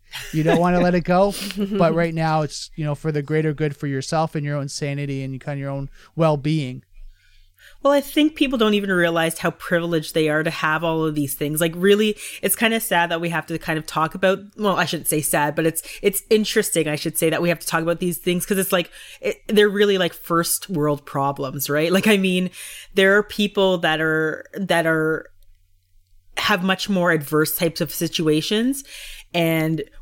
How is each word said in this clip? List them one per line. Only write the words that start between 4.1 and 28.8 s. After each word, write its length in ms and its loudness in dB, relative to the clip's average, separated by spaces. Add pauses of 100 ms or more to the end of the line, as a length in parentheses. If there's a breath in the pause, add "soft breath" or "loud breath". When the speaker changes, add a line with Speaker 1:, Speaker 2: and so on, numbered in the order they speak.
Speaker 1:
and 100 -4
your 120 -4
own 120 -4
sanity 540 -6
and 180 -8
kind 180 -8
of 20 -8
your 100 -6
own 200 -6 (260 soft breath)
well-being. 680 0 (1000 soft breath)
Speaker 2:
Well, 100 4
I 80 6
think 360 2
people 220 2
don't 160 4
even 180 0
realize 460 2
how 140 0
privileged 600 -2
they 140 2
are 160 2
to 60 0
have 340 -2
all 200 0
of 120 -2
these 180 -2
things. 260 -4
Like, 160 0
really, 400 4 (240 loud breath)
it's 160 0
kinda 240 0
sad 300 2
that 100 -2
we 100 -2
have 160 -4
to 120 -4
kind 200 -4
of 80 -8
talk 280 -2
about, 240 2 (180)
well, 200 0
I 80 2
shouldn't 240 -6
say 120 0
sad, 360 0
but 100 2
it's, 160 -2 (180 loud breath)
it's 300 0
interesting, 580 2
I 80 -2
should 220 -4
say, 120 2
that 120 0
we 60 0
have 100 0
to 80 -10
talk 160 0
about 160 -2
these 200 -2
things 280 -2
'cause 120 0
it's 140 -2
like, 180 0 (300 loud breath)
it, 180 -4 (100)
they're 200 6
really, 300 2
like, 160 0
first 560 -2
world 360 -2
problems, 640 -4
right? 240 0
Like, 140 4
I 120 4
mean, 320 0 (440 loud breath)
there 240 6
are 60 2
people 540 0
that 220 0
are, 440 -2 (100)
that 320 0
are, 400 0 (1120)
have 260 0
much 240 -2
more 240 0
adverse 440 0
types 240 -2
of 120 -4
situations, 920 -2 (500 loud breath)